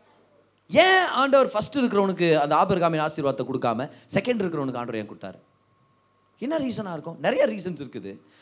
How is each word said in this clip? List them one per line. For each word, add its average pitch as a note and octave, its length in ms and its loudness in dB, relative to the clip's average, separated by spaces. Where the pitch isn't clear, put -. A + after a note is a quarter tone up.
ஏன் F#4 360 6
ஆண்டவர் C4+ 460 2
ஃபர்ஸ்ட் G#3+ 280 -4
இருக்கிறவனுக்கு F#3+ 600 2
அந்த D3 180 2
ஆபிரகாமின் E3+ 520 2
ஆசீர்வாதத்தை C#3 440 -2
கொடுக்காம B2+ 380 -2
செகண்ட் G#3+ 260 -2
இருக்கிறவனுக்கு D3 360 -4
ஆண்டவர் A#2+ 200 -8
ஏன் G#2 140 -8
கொடுத்தாரு? F#2 280 -16
என்ன D4+ 200 -4
ரீசனா G#3+ 340 -6
இருக்கும்? E3 280 -12
நிறைய C4 260 2
ரீசன்ஸ் F3 400 -8
இருக்குது. G2 320 -14